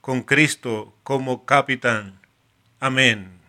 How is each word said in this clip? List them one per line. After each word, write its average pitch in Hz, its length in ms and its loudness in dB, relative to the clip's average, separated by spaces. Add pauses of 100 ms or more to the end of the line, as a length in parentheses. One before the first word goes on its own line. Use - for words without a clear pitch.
con 127 220 -4
Cristo 127 800 0
como 131 420 -4
capitán. 123 760 0 (600)
Amén. 113 680 0